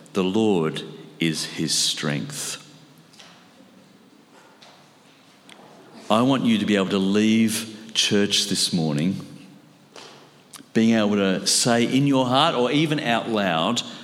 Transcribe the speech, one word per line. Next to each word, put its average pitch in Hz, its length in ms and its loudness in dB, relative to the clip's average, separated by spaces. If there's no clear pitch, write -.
the 95 100 0
Lord 92 580 0
is 80 260 -2
his 78 280 -4
strength. - 840 -4
I 107 120 2
want 131 220 2
you 113 140 2
to 95 80 -2
be 104 100 2
able 95 140 0
to 101 80 0
leave 107 680 2
church - 540 2
this - 260 -2
morning 82 520 0
being 113 240 4
able 104 180 2
to 98 320 0
say 117 380 2
in 135 200 2
your 131 200 2
heart 139 280 2
or 123 160 0
even 151 300 0
out 113 300 -2
loud, 98 520 0